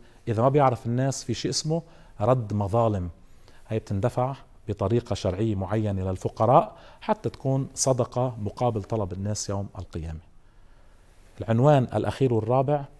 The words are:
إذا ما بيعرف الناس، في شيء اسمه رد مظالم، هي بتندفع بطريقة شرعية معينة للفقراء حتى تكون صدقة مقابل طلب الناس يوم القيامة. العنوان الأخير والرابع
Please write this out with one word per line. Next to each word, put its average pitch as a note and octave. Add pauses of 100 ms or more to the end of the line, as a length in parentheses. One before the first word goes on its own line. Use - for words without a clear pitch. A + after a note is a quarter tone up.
(280)
إذا A2+
ما C3+
بيعرف C3+
الناس، B2+
في A#2
شيء A#2+
اسمه D#3+ (400)
رد A2
مظالم، G#2 (580)
هي A2
بتندفع B2 (320)
بطريقة G#2
شرعية G2
معينة F#2+
للفقراء A#2 (240)
حتى G#3+
تكون C3+
صدقة B2
مقابل A2
طلب G2+
الناس G2+
يوم G2 (120)
القيامة. D#2+ (1200)
العنوان B2+
الأخير A2+
والرابع C3 (140)